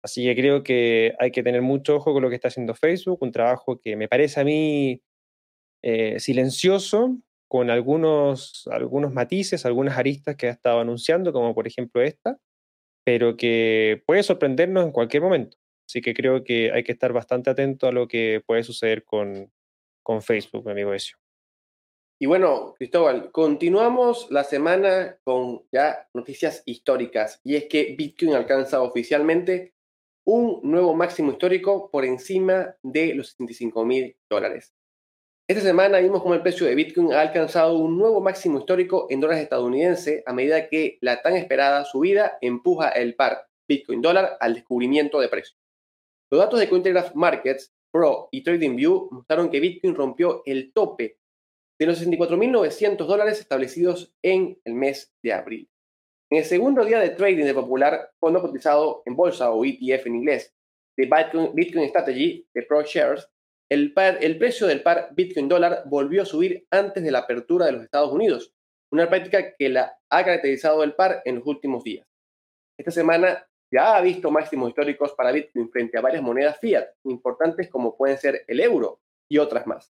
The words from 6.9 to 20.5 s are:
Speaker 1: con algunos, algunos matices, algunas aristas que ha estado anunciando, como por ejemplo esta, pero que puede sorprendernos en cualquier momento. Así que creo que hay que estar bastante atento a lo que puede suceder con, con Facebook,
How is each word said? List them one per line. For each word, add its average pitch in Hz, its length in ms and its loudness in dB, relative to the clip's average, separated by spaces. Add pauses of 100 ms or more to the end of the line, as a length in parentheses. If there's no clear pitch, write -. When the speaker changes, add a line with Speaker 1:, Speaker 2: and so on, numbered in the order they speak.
Speaker 1:
con 123 180 0
algunos, 143 1000 0
algunos 143 440 -4
matices, 175 540 -4
algunas 127 320 0
aristas 139 380 -4
que 123 120 -4
ha - 20 0
estado 120 300 0
anunciando, 151 520 0
como 117 220 0
por 113 120 -2
ejemplo 120 360 -4
esta, 220 360 -4 (680)
pero 117 320 2
que 110 680 2
puede 190 160 4
sorprendernos 175 640 2
en 151 80 -4
cualquier 120 300 0
momento. 170 340 0 (320)
Así 120 120 -8
que 117 140 -4
creo 131 300 0
que 117 280 0
hay 120 120 -2
que 123 80 -6
estar 123 200 -2
bastante 127 380 -2
atento 135 360 -2
a 123 60 2
lo 123 140 0
que 110 400 -2
puede 117 160 0
suceder 113 420 -4
con, 101 460 -6 (520)
con 110 200 -4
Facebook, 104 420 -4